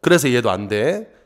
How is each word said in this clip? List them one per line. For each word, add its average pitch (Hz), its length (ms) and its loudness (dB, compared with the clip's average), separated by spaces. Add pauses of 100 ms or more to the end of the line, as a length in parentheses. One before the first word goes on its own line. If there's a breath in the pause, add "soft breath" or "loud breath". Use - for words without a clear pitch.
그래서 156 300 2
얘도 117 200 0
안 98 160 -4
돼. 143 400 -2 (180 soft breath)